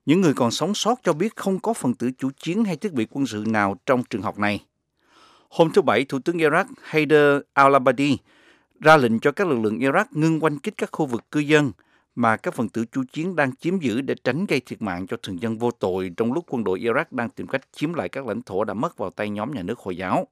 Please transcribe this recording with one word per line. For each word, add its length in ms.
những 140
người 140
còn 160
sống 240
sót 280
cho 100
biết 240
không 220
có 140
phần 220
tử 240
chủ 120
chiến 220
hay 120
thiết 160
bị 180
quân 160
sự 200
nào 300
trong 180
trường 180
học 160
này. 260
Hôm 220
thứ 100
Bảy, 220
Thủ 140
tướng 180
Iraq 280
Haider 600
al-Abadi 640
ra 160
lệnh 240
cho 120
các 160
lực 100
lượng 200
Iraq 320
ngưng 340
oanh 140
kích 180
các 160
khu 140
vực 240
cư 100
dân 320
mà 220
các 180
phần 140
tử 240
chủ 200
chiến 240
đang 200
chiếm 220
giữ 220
để 140
tránh 220
gây 140
thiệt 220
mạng 240
cho 160
thường 200
dân 160
vô 120
tội 460
trong 160
lúc 160
quân 160
đội 160
Iraq 300
đang 200
tìm 160
cách 160
chiếm 220
lại 140
các 180
lãnh 160
thổ 220
đã 100
mất 240
vào 120
tay 200
nhóm 240
nhà 80
nước 160
Hồi 180
giáo. 360